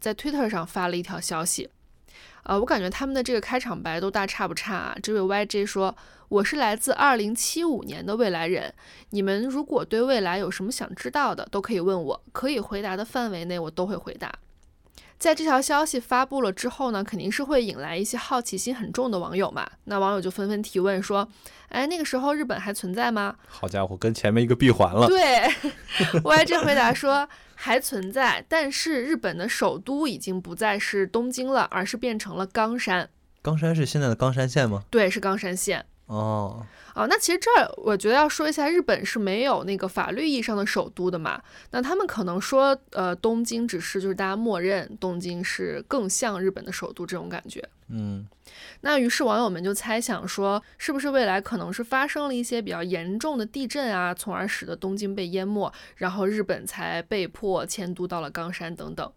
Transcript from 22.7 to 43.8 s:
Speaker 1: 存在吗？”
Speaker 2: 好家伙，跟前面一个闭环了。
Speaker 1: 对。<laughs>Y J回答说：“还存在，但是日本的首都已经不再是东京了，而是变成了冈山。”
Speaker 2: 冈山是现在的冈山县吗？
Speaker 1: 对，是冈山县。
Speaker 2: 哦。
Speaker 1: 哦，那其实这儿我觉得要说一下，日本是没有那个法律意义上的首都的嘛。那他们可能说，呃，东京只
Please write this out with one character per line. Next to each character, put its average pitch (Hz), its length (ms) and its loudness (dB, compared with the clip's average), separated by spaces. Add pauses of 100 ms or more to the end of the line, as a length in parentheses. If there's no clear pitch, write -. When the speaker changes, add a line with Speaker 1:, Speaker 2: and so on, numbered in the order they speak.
Speaker 1:
存 185 200 -6
在 240 160 0
吗？” 208 240 -2 (140)
Speaker 2:
好 - 180 -8
家 95 200 0
伙， 95 100 -6
跟 113 180 0
前 107 200 2
面 117 100 6
一 117 40 4
个 123 60 4
闭 123 160 8
环 95 240 6
了。 117 140 8
Speaker 1:
对。 285 400 6 (360)
<laughs> - 420 2
Y 311 180 8
J 339 220 4
回 285 100 4
答 240 180 6
说 277 360 2 (260)
：“还 240 240 2
存 196 320 -4
在， 233 380 2
但 311 200 2
是 277 360 0
日 - 100 2
本 180 220 -2
的 180 100 -2
首 165 300 2
都 269 320 -2
已 208 80 -4
经 185 240 -4
不 170 120 -12
再 208 240 0
是 196 300 0
东 240 240 0
京 254 160 -4
了， 262 240 2
而 - 140 0
是 220 100 -4
变 226 240 -2
成 180 160 -8
了 190 100 -2
冈 226 320 0
山。” 180 320 0 (320)
Speaker 2:
冈 156 160 0
山 165 160 2
是 156 120 4
现 147 160 0
在 135 80 4
的 113 60 4
冈 131 180 2
山 131 160 2
县 123 200 4
吗？ 98 200 -2
Speaker 1:
对， 208 200 6
是 190 120 -2
冈 196 160 0
山 185 180 -4
县。 185 300 -2 (220)
Speaker 2:
哦。 107 580 -2 (300)
Speaker 1:
哦， 214 140 2
那 415 80 4
其 339 140 2
实 359 80 4
这 453 100 2 (100)
儿 254 80 6 (100)
我 208 200 2
觉 202 100 -2
得 226 60 6
要 294 160 6
说 302 180 0
一 311 40 2
下， 294 180 0
日 349 100 4
本 202 240 2
是 196 140 -2
没 202 260 0
有 208 200 2
那 196 120 -2
个 190 120 -4
法 180 240 -2
律 277 160 -2
意 285 80 2
义 233 80 -2
上 226 120 -2
的 202 80 0
首 - 240 0
都 185 220 -2
的 175 80 -2
嘛。 131 240 -4 (300)
那 247 100 -2
他 285 140 0
们 403 100 2
可 220 200 -4
能 175 140 -2
说， 269 380 4 (140)
呃， 185 240 -2
东 226 280 0
京 233 240 -2
只 180 140 -4